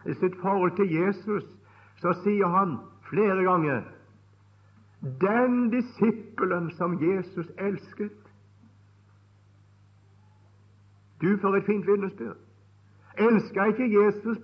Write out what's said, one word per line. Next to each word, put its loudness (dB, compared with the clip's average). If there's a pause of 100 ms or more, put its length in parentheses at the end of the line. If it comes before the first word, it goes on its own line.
i -4
sitt -2
forhold 0
til 0
Jesus, -2 (560)
så 2 (100)
sier 2
han 2 (320)
flere 2
ganger, 2 (1200)
"Den 2
disippelen -2
som -4
Jesus -2
elsket." -6 (3000)
Du, 2
for 2
et 0
fint 0
vitnesbyrd. -2 (800)
Elsket 2
ikke 4
Jesus -2